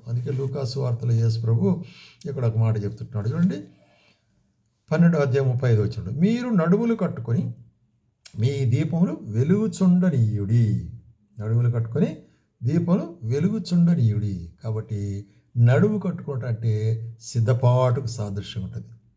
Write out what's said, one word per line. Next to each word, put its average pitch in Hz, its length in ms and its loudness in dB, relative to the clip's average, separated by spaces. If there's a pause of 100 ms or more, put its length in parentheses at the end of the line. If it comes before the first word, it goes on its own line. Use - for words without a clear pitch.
అందుకే 120 240 -4
లూకాసు 131 480 -4
వార్తలో 120 340 -2
యేసు 113 280 2
ప్రభు 139 420 2 (420)
ఇక్కడ 131 200 -4
ఒక 110 120 0
మాట 110 260 2
చెప్తుంటున్నాడు 107 460 -6
చూడండి, 175 260 2 (1400)
పన్నెండో 170 280 4
అధ్యాయం 135 300 2
ముప్పై 123 240 2
ఐదో 104 80 4
వచనంలో, 98 300 -4
"మీరు 226 380 0
నడుములు 214 460 2
కట్టుకొని 123 580 -2 (840)
మీ 135 260 0
దీపములు 165 560 0
వెలుగుచుండనీయుడి." 120 1700 2 (480)
నడుములు 117 320 0
కట్టుకొని 147 460 -2 (460)
దీపములు 170 600 0
వెలుగుచుండనీయుడి. 127 1300 0 (100)
కాబట్టి 104 600 -6 (320)
నడుము 160 420 4
కట్టుకోవటం 135 480 -6
అంటే 110 760 -2
సిద్ధపాటుకు 123 840 2
సాదృశ్యం 98 560 -8
ఉంటుంది - 240 -10 (300)